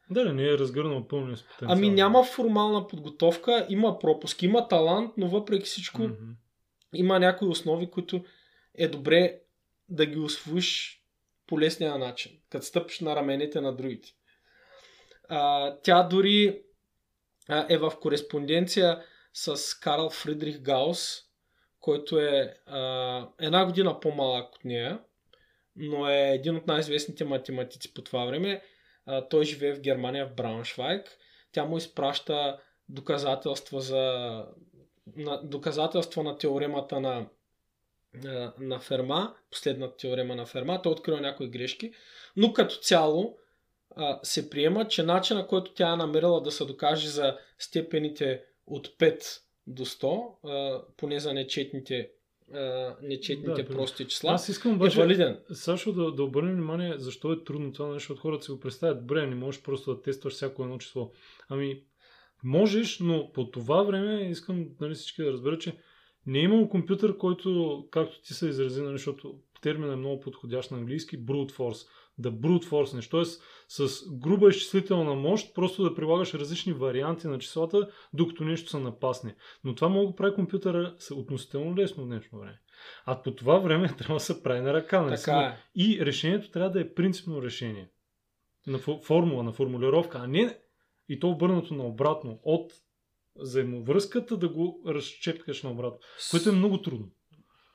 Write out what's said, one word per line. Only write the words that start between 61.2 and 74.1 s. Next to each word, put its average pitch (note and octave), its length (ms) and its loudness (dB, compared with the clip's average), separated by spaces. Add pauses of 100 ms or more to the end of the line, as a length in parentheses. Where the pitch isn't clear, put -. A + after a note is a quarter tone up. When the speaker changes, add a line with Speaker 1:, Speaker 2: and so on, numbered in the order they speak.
Speaker 1:
Ами, C#3 340 -6 (600)
можеш, G3 560 2
но E3 320 0
по A#2+ 200 -6
това C3+ 320 2
време G3+ 460 0
искам, E3+ 380 -6 (120)
нали, D3+ 160 -6
всички - 280 -10
да C#3+ 100 0
разберат, C#3+ 280 -2
че E3 160 -8 (480)
не C3+ 140 0
е D#3 40 4
имало G#3+ 260 6
компютър, G3 480 0
който, F3 760 0
както - 300 -2
ти - 120 -16
се E3 140 -4
изрази, C3+ 340 -2
нали, C#3 160 -6
защото C#3 420 -10 (220)
терминът D3+ 320 -2
е - 20 -4
много C3+ 240 -4
подходящ B2+ 520 -8
на C3 60 -8
английски, C3+ 480 -8
brute C#3 260 -2
force, - 360 -6 (300)
да A#2+ 160 -4
brute E3 320 2
force C#3+ 300 0
нещо, B2 220 -4
т.е. E3+ 80 2 (440)
с - 420 -4